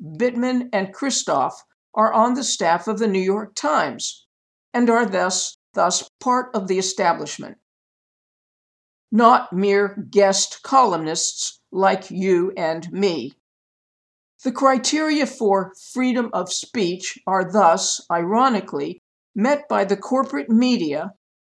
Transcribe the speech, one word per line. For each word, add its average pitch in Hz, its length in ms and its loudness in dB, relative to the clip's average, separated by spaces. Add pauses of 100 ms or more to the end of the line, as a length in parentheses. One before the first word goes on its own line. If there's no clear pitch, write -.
Bittman 247 720 -2
and 196 220 -2
Kristof 165 580 -2 (400)
are 220 180 2
on 240 220 2
the 262 100 -4
staff 180 440 0
of 214 100 -2
the 220 100 0
New 190 140 0
York 208 320 -2
Times - 720 -4 (480)
and 240 160 2
are 233 160 4
thus, 185 500 -2 (200)
thus 185 340 0 (100)
part 247 360 -2
of 190 120 -4
the 185 120 0
establishment, 170 760 -4 (1500)
not 233 420 4
mere 202 560 0
guest 196 540 2
columnists 170 960 0 (140)
like 190 380 0
you 185 460 0
and 165 340 -4
me. 170 420 -2 (1120)
The 254 80 -4
criteria 294 720 2
for 196 460 0 (220)
freedom 247 400 -2
of 180 180 -4
speech - 720 -4
are 185 240 -2
thus, 185 600 2
ironically, 175 920 -2 (320)
met 277 360 0
by 202 160 0
the 196 100 0
corporate 269 540 -4
media, 196 640 2 (380)